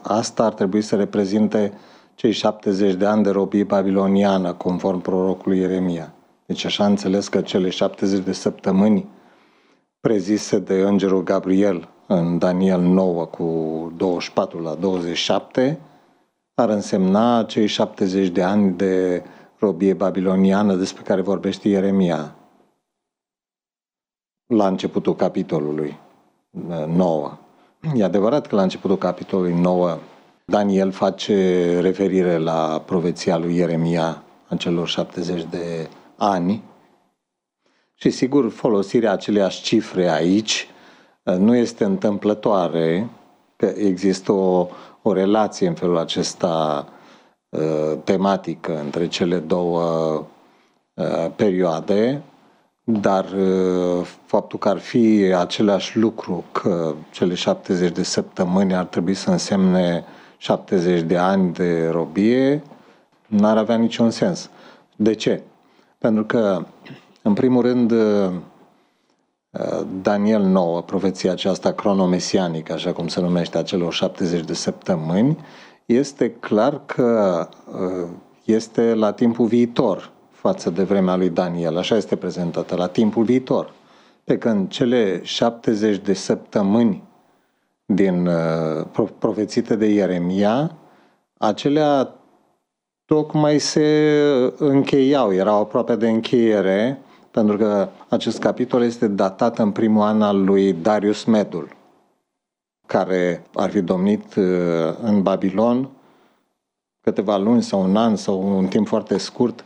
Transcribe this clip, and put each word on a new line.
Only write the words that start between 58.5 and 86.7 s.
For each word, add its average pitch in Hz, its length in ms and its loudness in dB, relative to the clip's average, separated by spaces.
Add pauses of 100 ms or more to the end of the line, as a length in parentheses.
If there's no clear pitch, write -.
ar 90 100 -2
trebui 90 300 -4
să - 160 -4
însemne 170 760 0 (320)
șaptezeci 90 640 0
de 82 140 0
ani 92 360 2
de 85 360 -2
robie, 113 760 0 (640)
n-ar 107 300 2
avea 113 200 2
niciun 113 340 2
sens. 92 400 -2 (460)
De 107 180 2
ce? 107 280 -2 (560)
Pentru 110 260 0
că, 101 400 0 (580)
în - 100 2
primul 127 300 4
rând, 123 280 2
uh, 104 400 2 (1700)
Daniel 104 400 2
nouă, 90 400 2
profeția 92 500 -2
aceasta 90 400 -2
cronomesianică, 90 1000 0
așa 82 200 -4
cum 85 160 -6
se 95 120 -4
numește, 87 380 -2
a 82 40 0
celor 87 300 -2
șaptezeci 87 520 -4
de 80 100 -6
săptămâni, 92 840 -2 (480)
este 127 440 0
clar 123 560 0
că, 104 640 2 (240)
uh, 90 360 -6 (360)
este 113 500 2
la 107 180 2
timpul 117 340 2
viitor 117 640 0 (200)
față - 400 -2
de 90 120 -2
vremea 92 340 2
lui 92 140 2
Daniel. 85 480 -2
Așa 98 180 0
este 101 200 -2
prezentată, 85 580 -6
la 90 120 -2
timpul 110 380 0
viitor. 127 480 0 (520)
Pe 120 140 0
când 104 300 0
cele 117 560 0
șaptezeci 107 800 0
de 101 80 0
săptămâni 101 880 0 (840)